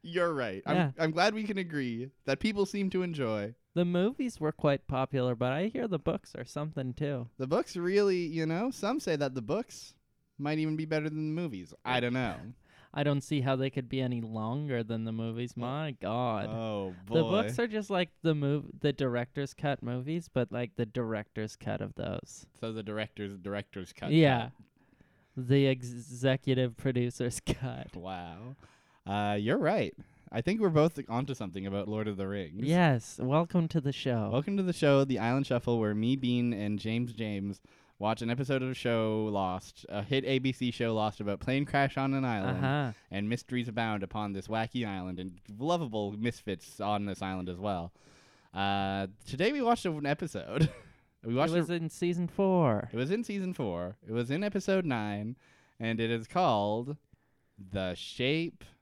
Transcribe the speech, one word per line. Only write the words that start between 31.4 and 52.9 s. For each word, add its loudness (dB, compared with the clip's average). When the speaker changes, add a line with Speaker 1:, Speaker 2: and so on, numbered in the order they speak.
Speaker 1:
about -2
Lord -2
of -4
the -4
Rings. -6
Speaker 2:
Yes. 4
Welcome 2
to 2
the -2
show. -2
Speaker 1:
Welcome 0
to 0
the 0
show, 6
The 0
Island 2
Shuffle, 2
where 2
me, 2
Bean, 0
and -2
James -2
James -4
watch 0
an -2
episode 0
of -2
the -4
show 2
Lost, -2
a -4
hit 0
A 2
B 0
C -2
show 0
Lost 0
about -2
plane 0
crash 2
on 0
an 0
island 0
Speaker 2:
Uh-huh. 0
Speaker 1:
and -2
mysteries -2
abound -2
upon -4
this -6
wacky -2
island -4
and -8
lovable 0
misfits -4
on 0
this -6
island -4
as -8
well. -4
Uh, 0
today 0
we 0
watched 2
an -2
episode. 0
<laughs> -18
We -2
watched 4
Speaker 2:
It 4
was 0
Speaker 1:
a 0
Speaker 2:
in -2
season 0
four. 4